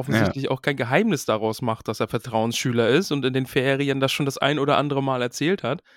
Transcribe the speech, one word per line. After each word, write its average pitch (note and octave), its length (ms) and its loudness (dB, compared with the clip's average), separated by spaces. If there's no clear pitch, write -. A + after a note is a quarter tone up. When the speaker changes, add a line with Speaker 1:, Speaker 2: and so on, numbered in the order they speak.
Speaker 1:
Ja. A2 300 2
Speaker 2:
offensichtlich C3+ 140 -2
auch C3 100 -4
kein C#3+ 160 -2
Geheimnis C#3 480 0
daraus A2 380 0
macht, A2+ 240 -4
dass A2 120 -2
er A#2 80 0
Vertrauensschüler A#2 840 0
ist E3 220 4
und C#3+ 140 0
in C3 80 0
den C3 140 -2
Ferien C3+ 520 0
das C3 120 2
schon C#3+ 160 -2
das C3+ 100 -4
ein C#3+ 220 0
oder C#3 180 2
andere C#3 240 0
Mal C3 220 0
erzählt D3 400 -2
hat. C3+ 180 -2